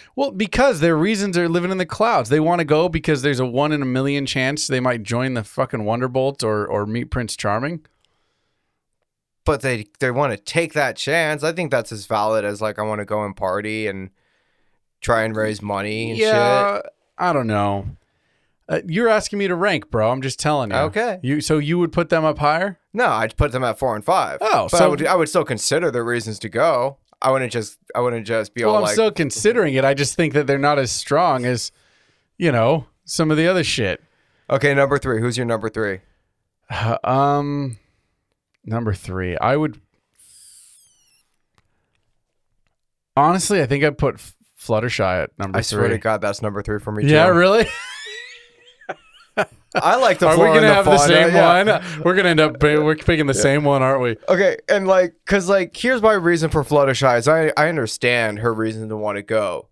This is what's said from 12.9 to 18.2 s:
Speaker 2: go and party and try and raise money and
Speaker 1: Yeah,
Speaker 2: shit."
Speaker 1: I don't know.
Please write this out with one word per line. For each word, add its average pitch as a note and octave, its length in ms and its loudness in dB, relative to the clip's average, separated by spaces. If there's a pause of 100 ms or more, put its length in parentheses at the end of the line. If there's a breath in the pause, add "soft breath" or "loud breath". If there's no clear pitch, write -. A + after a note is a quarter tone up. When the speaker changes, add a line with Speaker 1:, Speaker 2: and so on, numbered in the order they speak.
Speaker 2:
go G#2+ 180 -4
and G2+ 120 -8
party G#2 520 -4
and F#2+ 220 -10 (880)
try A2+ 240 0
and A2 120 -4
raise G#2+ 260 -4
money G#2 500 -6
and A2 80 -6
Speaker 1:
Yeah, G3+ 580 2
Speaker 2:
shit." F#3+ 80 -10 (320)
Speaker 1:
I F3+ 140 0
don't C3 160 0
know. G2+ 380 -2 (800)